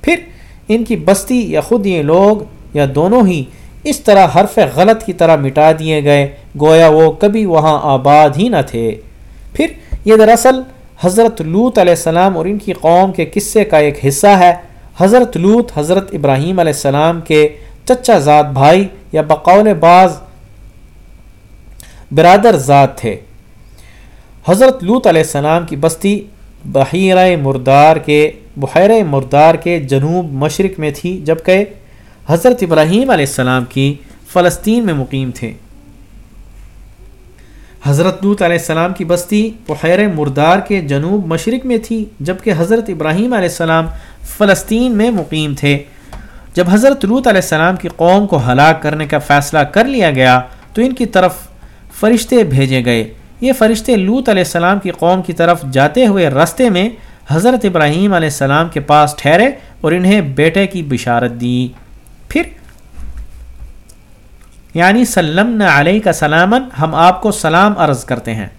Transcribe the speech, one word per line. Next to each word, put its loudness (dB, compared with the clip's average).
پھر 0
ان 0
کی -2
بستی 0
یا 0
خود -2
یہ -2
لوگ 2
یا 0
دونوں 2
ہی -2
اس -4
طرح 4
حرف 0
غلط 2
کی -8
طرح 2
مٹا 2
دیے -2
گئے، 2
گویا 6
وہ 4
کبھی 0
وہاں 2
آباد 4
ہی 0
نہ 0
تھے۔ -6
پھر -2
یہ 6
دراصل 4
حضرت 0
لوط 0
علیہ 4
السلام 0
اور -4
ان -4
کی -8
قوم 2
کے -4
قصے 0
کا 0
ایک 0
حصہ 2
ہے۔ 6
حضرت 2
لوط 0
حضرت -2
ابراہیم -2
علیہ 0
السلام -2
کے 2
چچا 2
زاد 4
بھائی 4
یا 0
بقول 2
بعض 4
برادر 4
زاد 4
تھے۔ -6
حضرت 2
لوط 0
علیہ 2
السلام -2
کی -10
بستی -2
بحیرہ 2
مردار 2
کے، 0
بحیرہ 2
مردار 2
کے -2
جنوب -2
مشرق -4
میں -4
تھی، -8
جبکہ 0
حضرت 2
ابراہیم 2
علیہ 2
السلام -2
کی -4
فلسطین 0
میں -2
مقیم -6
تھے۔ -10
حضرت -2
لوط 0
علیہ 0
السلام -4
کی -8
بستی -2
بحیرہ 0
مردار 0
کے -2
جنوب -4
مشرق -4
میں -2
تھی، -6
جبکہ -6
حضرت -2
ابراہیم -4
علیہ -2
السلام -2
فلسطین 0
میں 0
مقیم -4
تھے۔ 0
جب 0
حضرت 2
لوط -2
علیہ 2
السلام -2
کی -10
قوم 2
کو 0
ہلاک 2
کرنے -6
کا -4
فیصلہ 0
کر 2
لیا 0
گیا 2
تو -2
ان -2
کی -4
طرف -2
فرشتے 2
بھیجے 0
گئے۔ -2
یہ 0
فرشتے 0
لوط -2
علیہ 0
السلام -2
کی -6
قوم 0
کی -8
طرف 0
جاتے 2
ہوئے 0
رستے 0
میں -2
حضرت 0
ابراہیم 0
علیہ 0
السلام -2
کے -8
پاس 2
ٹھہرے 2
اور -2
انہیں 2
بیٹے 0
کی -8
بشارت -4
دی۔ -4
پھر -4
یعنی 2
سلمنا -2
علیک 0
سلامًا، 0
ہم -2
آپ 2
کو 0
سلام 0
عرض -2
کرتے -8
ہیں۔ -10